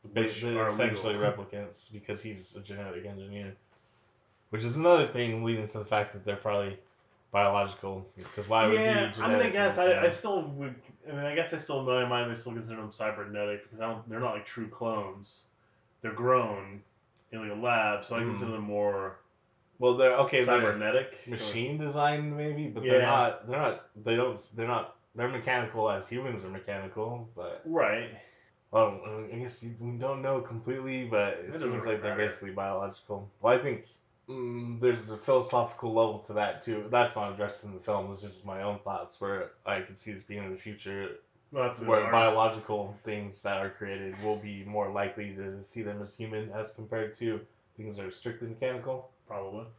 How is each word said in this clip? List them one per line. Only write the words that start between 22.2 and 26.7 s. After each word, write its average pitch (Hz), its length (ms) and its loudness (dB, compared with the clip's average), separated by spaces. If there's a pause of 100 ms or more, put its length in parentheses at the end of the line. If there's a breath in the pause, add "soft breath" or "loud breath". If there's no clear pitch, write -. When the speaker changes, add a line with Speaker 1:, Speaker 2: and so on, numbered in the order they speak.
Speaker 2:
maybe, 147 320 -4
but 123 140 -6
they're 127 180 8
Speaker 1:
Yeah. 123 80 6
Speaker 2:
not, 120 400 4
they're 135 100 0
not, 120 260 0 (160)
they 113 140 2
don't, 127 240 2 (160)
they're 117 120 -2
not, 117 280 -2 (180)
they're 120 140 -2
mechanical 117 640 0
as 95 160 -2
humans 117 380 -4
are 92 40 -8
mechanical, 104 840 -6